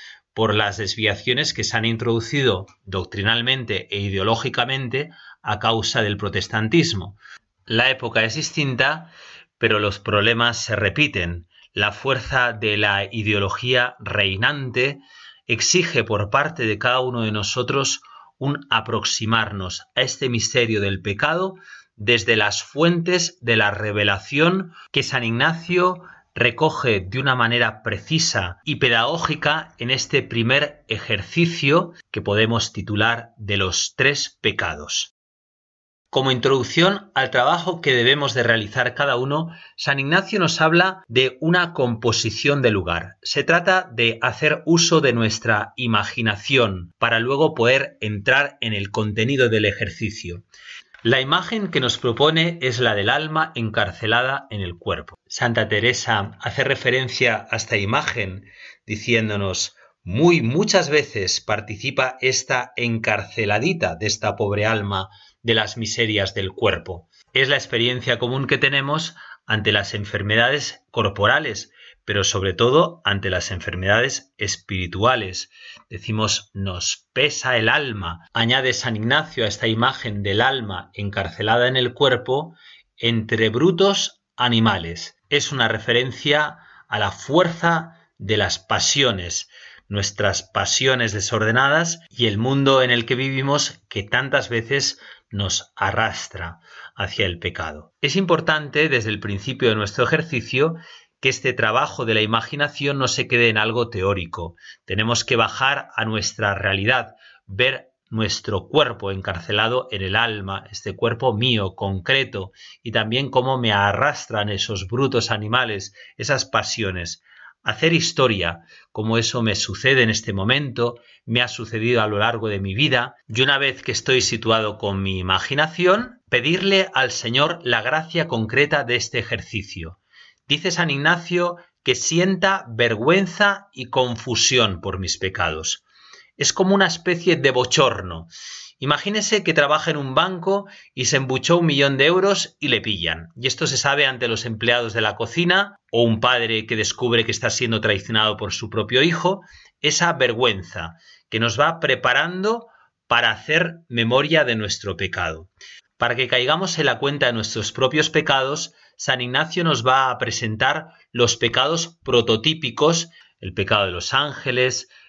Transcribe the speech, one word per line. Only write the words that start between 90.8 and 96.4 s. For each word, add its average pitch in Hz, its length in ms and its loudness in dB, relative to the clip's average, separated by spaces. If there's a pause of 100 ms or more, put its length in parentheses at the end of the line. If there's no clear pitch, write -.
desordenadas 127 880 2 (100)
y 120 160 0
el 101 120 0
mundo 135 440 4
en 123 80 2
el 120 160 4
que 135 80 0
vivimos 135 760 -2
que 104 160 -6
tantas 135 440 0
veces 120 520 -2 (320)
nos 101 420 -4
arrastra 98 880 -4 (340)